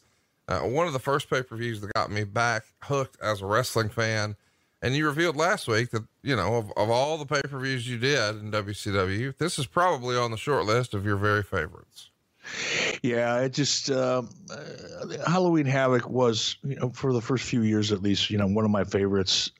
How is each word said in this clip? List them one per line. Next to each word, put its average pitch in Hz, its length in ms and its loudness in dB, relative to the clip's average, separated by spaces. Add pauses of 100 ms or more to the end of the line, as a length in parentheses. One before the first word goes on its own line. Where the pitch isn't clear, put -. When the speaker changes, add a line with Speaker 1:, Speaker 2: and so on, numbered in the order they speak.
(480)
Speaker 1:
uh, 87 140 0
one 131 260 0
of 156 60 -4
the 131 60 -4
first 139 300 -2
pay-per-views 120 520 -4
that 104 120 -10
got 95 180 -2
me 104 120 -2
back 113 400 0 (180)
hooked 139 400 -4
as 104 200 -2
a 98 40 -6
wrestling 110 440 0
fan. 107 460 -2 (460)
And 127 140 0
you 151 100 2
revealed 156 300 2
last 175 320 2
week 117 240 2
that, 110 120 -2 (200)
you 135 140 0
know, 98 180 2
of, 113 220 -4
of 104 120 2
all 139 280 2
the 147 80 -8
pay-per-views 131 600 -4
you 123 100 -4
did 113 400 2
in 107 120 -10
W 104 240 -2
C 101 180 -4
W, 98 460 0
this 165 220 -2
is 131 80 -2
probably 139 500 2
on 120 140 0
the 110 60 -4
short 113 280 0
list 120 280 2
of 101 120 -4
your 104 120 2
very 104 260 2
favorites. - 640 -6 (920)
Speaker 2:
Yeah, 120 380 2
it 131 120 -2
just, - 380 -2
uh, 127 320 0 (260)
uh, - 800 -8
Halloween 170 380 4
Havoc 131 420 2
was, 117 540 2
you 139 140 -4
know, 127 120 -2
for 131 240 -2
the 120 80 2
first 123 220 0
few 123 180 0
years 107 300 2
at 95 100 0
least, 101 300 2
you 107 80 2
know, 101 80 2
one 107 180 2
of 107 60 4
my 101 120 2
favorites, 98 760 2